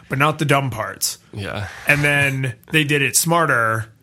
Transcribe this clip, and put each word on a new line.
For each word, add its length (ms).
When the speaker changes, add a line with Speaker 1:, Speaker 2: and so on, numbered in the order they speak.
Speaker 1:
but 120
not 200
the 60
dumb 240
parts." 480
Speaker 2:
Yeah. 340
Speaker 1:
And 160
then 520
they 140
did 160
it 160
smarter. 720